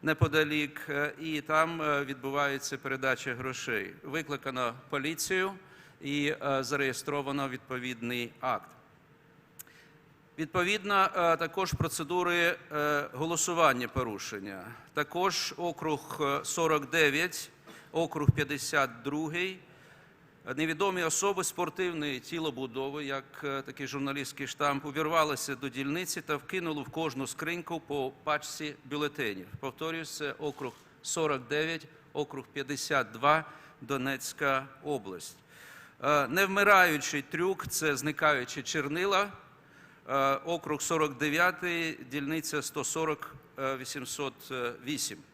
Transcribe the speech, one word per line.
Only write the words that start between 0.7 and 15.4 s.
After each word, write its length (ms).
е, 320
і 200
там, 420
е, 220
відбувається 720
передача 560
грошей. 680
Викликано 720
поліцію 680
і, 420
е, 220
зареєстровано 840
відповідний 920
акт. 300
Відповідно, 760
е, 200
також 360
процедури, 840
е, 400
голосування 760
порушення. 760
Також 640